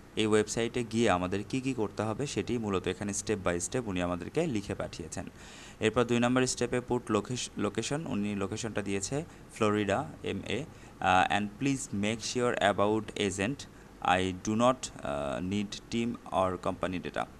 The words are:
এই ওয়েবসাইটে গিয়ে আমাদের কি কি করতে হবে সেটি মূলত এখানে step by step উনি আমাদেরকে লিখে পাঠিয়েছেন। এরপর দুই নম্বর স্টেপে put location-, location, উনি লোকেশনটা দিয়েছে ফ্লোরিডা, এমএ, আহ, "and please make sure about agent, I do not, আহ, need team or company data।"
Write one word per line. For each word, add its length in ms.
এই 120
ওয়েবসাইটে 560
গিয়ে 260
আমাদের 400
কি 120
কি 120
করতে 300
হবে 240
সেটি 300
মূলত 300
এখানে 240
step 340
by 220
step 180
উনি 160
আমাদেরকে 460
লিখে 280
পাঠিয়েছেন। 500
এরপর 240
দুই 160
নম্বর 260
স্টেপে 440
put 180
location-, 580
location, 420
উনি 280
লোকেশনটা 460
দিয়েছে 420
ফ্লোরিডা, 560
এমএ, 400
আহ, 400
"and 80
please 440
make 320
sure 200
about 720
agent, 340
I 320
do 100
not, 200
আহ, 720
need 460
team 160
or 580
company 380
data।" 180